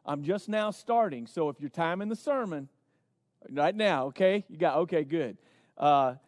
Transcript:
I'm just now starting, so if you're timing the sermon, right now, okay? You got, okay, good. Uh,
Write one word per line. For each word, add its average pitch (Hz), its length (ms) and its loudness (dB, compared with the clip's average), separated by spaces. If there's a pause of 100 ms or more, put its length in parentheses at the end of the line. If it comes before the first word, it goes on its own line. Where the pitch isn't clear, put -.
I'm 143 180 -4
just 196 280 -4
now 214 200 -2
starting, 208 560 -2
so 156 220 -2
if 143 120 -8
you're 139 100 -8
timing 180 400 -2
the 226 40 -6
sermon, 208 540 -4 (840)
right 147 240 2
now, 180 340 2
okay? 190 400 2
You 156 100 -14
got, 156 180 2
okay, 165 260 2
good. 139 360 -4 (400)
Uh, 139 380 4 (120)